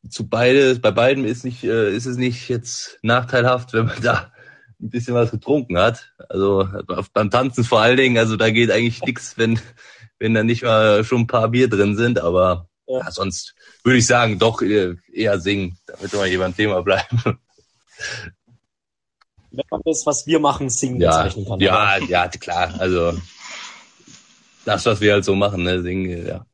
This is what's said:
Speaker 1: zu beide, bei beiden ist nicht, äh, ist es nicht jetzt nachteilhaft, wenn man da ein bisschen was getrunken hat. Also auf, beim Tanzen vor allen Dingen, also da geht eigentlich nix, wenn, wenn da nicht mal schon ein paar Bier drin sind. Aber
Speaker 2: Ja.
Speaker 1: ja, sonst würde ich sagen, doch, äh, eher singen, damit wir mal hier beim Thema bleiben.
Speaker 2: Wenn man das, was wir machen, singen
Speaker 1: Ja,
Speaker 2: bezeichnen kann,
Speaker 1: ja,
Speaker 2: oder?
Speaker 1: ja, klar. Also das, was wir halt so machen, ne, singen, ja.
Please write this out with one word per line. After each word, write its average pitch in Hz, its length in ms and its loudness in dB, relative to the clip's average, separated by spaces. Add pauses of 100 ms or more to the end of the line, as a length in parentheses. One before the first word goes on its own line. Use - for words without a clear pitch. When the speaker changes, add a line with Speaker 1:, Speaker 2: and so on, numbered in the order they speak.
Speaker 1:
zu - 200 -10
beide, 127 500 4
bei 113 140 0
beiden 127 320 2
ist 120 200 -6
nicht, 123 200 -10
äh, 110 300 0
ist 120 120 -6
es 123 100 -6
nicht 123 320 -4
jetzt - 540 -8
nachteilhaft, 123 720 0
wenn 113 140 2
man - 140 -6
da 117 320 -2 (480)
ein 110 100 -10
bisschen 120 240 -6
was 117 180 2
getrunken 120 460 -2
hat. 113 340 -2 (160)
Also 98 400 0 (200)
auf, 92 220 -8
beim 104 200 0
Tanzen 123 340 0
vor 117 160 4
allen 120 160 6
Dingen, 127 200 4
also 110 200 2
da 110 140 2
geht 113 200 2
eigentlich 117 320 0
nix, - 340 -8
wenn, 113 220 0 (600)
wenn 113 160 0
da 110 100 2
nicht 117 180 0
mal 110 400 4
schon 117 200 0
ein 113 40 0
paar 113 220 2
Bier 123 200 4
drin 104 280 2
sind. 117 240 0
Aber 90 480 0 (180)
Speaker 2:
Ja. 131 140 -4
Speaker 1:
ja, - 100 -12
sonst - 440 -8 (280)
würde 127 160 4
ich 113 80 2
sagen, 117 320 2
doch, 110 240 2
äh, 95 320 2 (180)
eher 101 280 0
singen, 92 460 -4
damit - 260 -12
wir 104 80 -2
mal 98 80 0
hier 90 100 0
beim 92 160 -2
Thema 101 280 0
bleiben. 98 580 0 (2000)
Speaker 2:
Wenn 131 200 -8
man - 140 -6
das, 160 220 -2
was 147 200 -4
wir 160 120 2
machen, 143 320 0
singen 127 300 -4
Speaker 1:
Ja, 80 220 4
Speaker 2:
bezeichnen 98 240 -4
kann, 92 140 -6
Speaker 1:
ja, 98 360 2
Speaker 2:
oder? 90 100 -4
Speaker 1:
ja, 90 220 0
klar. 87 500 -4
Also 85 400 0 (1500)
das, 101 220 -2
was 104 140 2
wir 104 140 6
halt 98 100 2
so 98 100 2
machen, 98 300 0
ne, 90 180 0
singen, 90 440 -6
ja. 82 280 -10